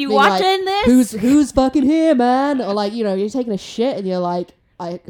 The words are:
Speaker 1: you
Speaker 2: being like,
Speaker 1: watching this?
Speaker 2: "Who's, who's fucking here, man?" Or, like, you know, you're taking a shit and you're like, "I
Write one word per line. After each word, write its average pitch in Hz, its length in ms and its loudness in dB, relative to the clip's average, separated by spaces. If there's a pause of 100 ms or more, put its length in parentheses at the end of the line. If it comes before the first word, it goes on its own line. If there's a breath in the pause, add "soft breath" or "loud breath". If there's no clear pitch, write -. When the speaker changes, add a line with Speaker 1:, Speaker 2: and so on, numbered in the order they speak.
Speaker 1:
you 277 80 -2
Speaker 2:
being 214 100 2
like, - 220 4
Speaker 1:
watching 381 240 0
this? 392 220 -2
Speaker 2:
"Who's, 254 260 4
who's 247 400 2
fucking 262 300 2
here, 320 320 2
man?" 254 480 0
Or, 190 120 -4
like, 208 200 -2
you 233 100 -4
know, 202 100 -2
you're 196 160 -2
taking 240 240 -4
a - 40 -2
shit 240 380 -4
and 196 100 -8
you're 185 120 -4
like, 175 320 -4 (280)
"I 175 320 -10